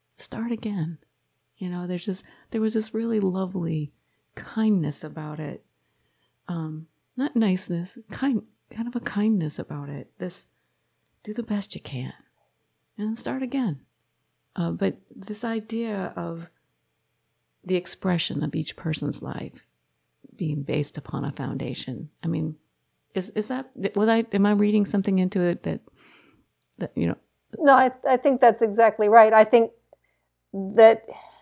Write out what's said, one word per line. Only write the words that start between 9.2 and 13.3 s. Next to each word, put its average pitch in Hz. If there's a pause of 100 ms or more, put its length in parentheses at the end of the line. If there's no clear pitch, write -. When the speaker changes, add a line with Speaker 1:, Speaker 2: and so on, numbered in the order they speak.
Speaker 1:
about 143
it. 143
This, 180 (760)
do 208
the 233
best 208
you -
can 127 (840)
and 214
then 226
start 254